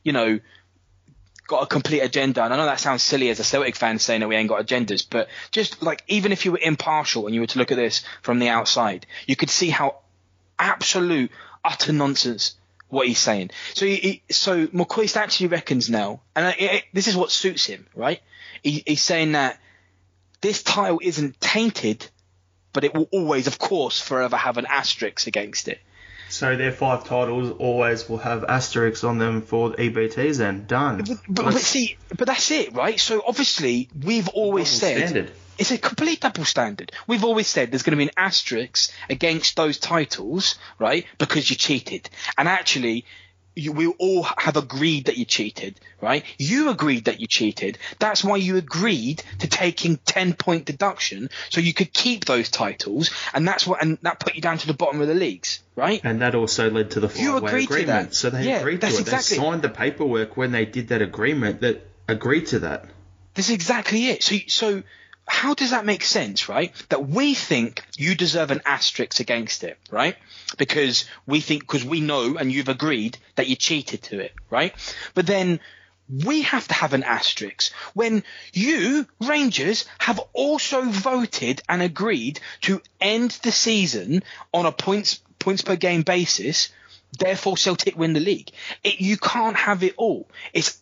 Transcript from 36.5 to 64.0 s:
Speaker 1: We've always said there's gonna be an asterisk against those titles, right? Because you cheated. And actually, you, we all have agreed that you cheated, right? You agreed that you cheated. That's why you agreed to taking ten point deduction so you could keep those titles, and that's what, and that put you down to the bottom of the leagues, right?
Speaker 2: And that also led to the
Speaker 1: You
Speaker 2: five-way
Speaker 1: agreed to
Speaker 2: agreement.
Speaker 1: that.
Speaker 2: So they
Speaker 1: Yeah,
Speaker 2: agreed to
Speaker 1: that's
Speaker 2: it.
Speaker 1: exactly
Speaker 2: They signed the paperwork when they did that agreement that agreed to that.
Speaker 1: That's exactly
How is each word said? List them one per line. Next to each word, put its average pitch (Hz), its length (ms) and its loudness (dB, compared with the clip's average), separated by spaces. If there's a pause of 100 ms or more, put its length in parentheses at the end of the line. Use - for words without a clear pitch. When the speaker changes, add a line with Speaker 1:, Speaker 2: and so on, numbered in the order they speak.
Speaker 1:
We've 220 160 2
always 226 240 2
said 123 240 0
there's 131 120 0
gonna 156 120 2
be 147 80 4
an 147 140 0
asterisk - 720 0 (180)
against 160 460 0
those 156 240 2
titles, 156 760 -2 (240)
right? 131 260 0 (120)
Because 147 320 0
you 131 60 0
cheated. - 540 -2 (280)
And 160 120 4
actually, 127 560 0 (500)
you, 151 160 -4
we 156 160 0
all 180 340 2 (160)
have 147 180 0
agreed 139 500 0
that 131 120 0
you 120 80 -2
cheated, - 540 -4 (200)
right? 131 240 0 (140)
You 254 320 2
agreed 143 360 0
that 110 140 0
you 113 60 -8
cheated. 107 540 -2 (180)
That's 208 260 0
why 202 120 4
you 190 220 2
agreed 156 680 0 (160)
to 160 80 -2
taking 170 500 2
ten 185 360 2
point 165 320 0
deduction 135 640 -2 (200)
so - 100 0
you 170 140 2
could - 180 0
keep 233 340 0
those 123 240 2
titles, 107 600 -2 (240)
and 156 140 2
that's 190 180 2
what, 180 160 0
and 156 220 2
that 170 160 -2
put - 160 -4
you 165 60 -10
down 165 180 0
to - 80 -6
the 151 80 0
bottom 147 260 0
of 147 60 2
the 160 80 2
leagues, 135 460 -2 (140)
right? 190 280 2
Speaker 2:
And 117 180 0
that 123 140 2
also 113 340 2
led 107 220 2
to - 80 -2
the 104 80 4
Speaker 1:
You 269 260 0
Speaker 2:
five-way 247 160 0
Speaker 1:
agreed 262 160 0
to - 80 -2
Speaker 2:
agreement. 117 360 0
Speaker 1:
that. - 60 -2
Speaker 2:
So 127 140 0
they 127 180 -2
Speaker 1:
Yeah, 247 120 0
Speaker 2:
agreed 147 160 0
to 180 60 -6
Speaker 1:
that's 196 180 2
Speaker 2:
it. - 20 2
Speaker 1:
exactly 190 360 0
Speaker 2:
They 131 60 0
signed 165 200 0
the - 60 0
paperwork 120 680 -2
when 131 140 0
they 113 160 2
did 117 220 -6
that 117 120 2
agreement 107 600 0
that 120 220 2 (240)
agreed 131 400 2
to 101 120 0
that. 80 260 -4 (480)
Speaker 1:
That's 196 160 0
exactly 226 600 2